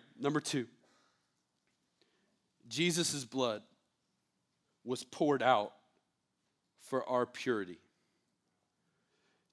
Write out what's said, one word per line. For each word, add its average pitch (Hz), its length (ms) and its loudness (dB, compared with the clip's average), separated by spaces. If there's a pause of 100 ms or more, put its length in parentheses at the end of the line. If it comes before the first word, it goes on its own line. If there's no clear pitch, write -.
(200)
Number 143 200 0
two, 131 280 -4 (2000)
Jesus' 151 580 0
blood 117 380 -2 (1200)
was 123 180 -6
poured 147 400 0
out 113 300 4 (1040)
for - 280 -4
our 123 180 2
purity. 101 520 -4 (1800)